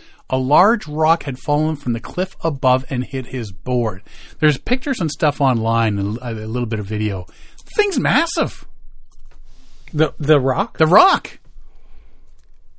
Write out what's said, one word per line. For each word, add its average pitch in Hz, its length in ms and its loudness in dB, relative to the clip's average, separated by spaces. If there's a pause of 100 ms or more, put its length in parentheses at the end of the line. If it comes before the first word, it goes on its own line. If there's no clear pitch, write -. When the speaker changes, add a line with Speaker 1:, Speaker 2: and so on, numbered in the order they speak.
(280)
Speaker 1:
A 131 100 0
large 160 500 4
rock 156 340 2
had 127 160 -6
fallen 151 380 2
from 127 160 -2
the 113 80 -2
cliff - 420 -4
above 131 480 2
and 127 140 -2
hit 131 220 -6
his 113 260 -6
board. 120 500 0 (380)
There's 151 180 4
pictures - 420 0
and 160 80 0
stuff - 320 0
online, 113 600 2
a, 107 320 -4
a 110 160 -6
little 120 180 -2
bit 107 140 -2
of 98 60 -6
video. 104 400 -2 (380)
The - 120 -16
thing's 392 240 2
massive. 202 680 0 (1300)
Speaker 2:
The, 151 240 2
the 143 220 6
rock? 135 380 0
Speaker 1:
The 160 100 4
rock. 294 500 6 (1400)